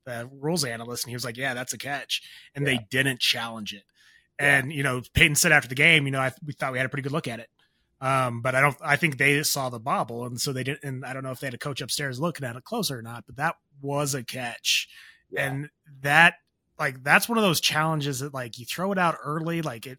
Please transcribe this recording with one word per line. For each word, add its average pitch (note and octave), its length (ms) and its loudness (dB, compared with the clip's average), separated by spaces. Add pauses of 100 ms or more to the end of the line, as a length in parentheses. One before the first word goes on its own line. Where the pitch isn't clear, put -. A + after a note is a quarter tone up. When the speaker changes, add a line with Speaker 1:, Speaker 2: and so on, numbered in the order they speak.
Speaker 1:
the A#2+ 260 -8
rules D3 340 -2
analyst, A#2 380 -6
and B2 60 -12
he A#2+ 60 -8
was A#2+ 100 -6
like, A#2 100 -8
"Yeah, C3 180 -4
that's B2 200 -6
a A2+ 40 -8
catch." C3+ 440 -6 (340)
And C#3+ 100 -2
Speaker 2:
Yeah. C3+ 100 4
Speaker 1:
they A2 140 -4
didn't C3 300 2
challenge A2+ 540 -4
it. G2+ 100 -18 (560)
Speaker 2:
Yeah. C#3+ 200 6
Speaker 1:
And, C3 140 -4
you C#3+ 100 -2
know, B2+ 180 0 (120)
Peyton D#3+ 220 6
said E3+ 160 6
after D3 160 6
the C3 80 -6
game, D3+ 300 6
you C3+ 60 -2
know, C3+ 100 0
"I, C3 100 0 (140)
we D3 80 -8
thought C3+ 180 -4
we B2+ 80 -4
had C3 60 0
a B2+ 40 -2
pretty C#3 140 -6
good C3+ 80 -4
look D#3 160 -2
at A2+ 120 -8
it." A2+ 100 -18 (500)
Um, C3 420 0
but B2+ 120 0
I C3 80 4
don't, C#3 180 4
I D3 160 0
think C#3+ 220 0
they C#3+ 240 4
saw C3+ 280 -2
the A#2+ 100 -10
bobble, B2 460 -4
and A#2+ 140 -8
so C#3+ 140 -2
they B2+ 100 -4
didn't, C#3 200 -6
and C3+ 200 -8
I B2+ 100 -8
don't C3+ 100 -8
know C3 80 -8
if B2+ 80 -10
they C#3 80 -8
had B2 80 -8
a - 20 -12
coach C#3+ 240 -6
upstairs C3 380 -4
looking D3+ 260 -4
at A#2+ 100 -8
it B2+ 80 -16
closer F3 360 -4
or - 20 -12
not, A#2 240 -14
but B2 120 -20
that D#3+ 180 -2 (260)
was C#3+ 320 -2
a B2+ 100 -6
catch. - 640 -4 (440)
Speaker 2:
Yeah. C#3 160 -2
Speaker 1:
And C#3 220 -6 (320)
that, D#3 340 8 (420)
like, C3 260 -4
that's D#3+ 240 6
one A3+ 120 2
of A3 40 4
those E3+ 160 4
challenges D3+ 600 0
that, C#3 160 -8
like, B2 240 -10
you A#2+ 80 -14
throw F#3 240 -2
it F#3+ 80 0
out E3+ 240 4
early, E3 400 -2
like, B2 240 -6
it C3 120 -14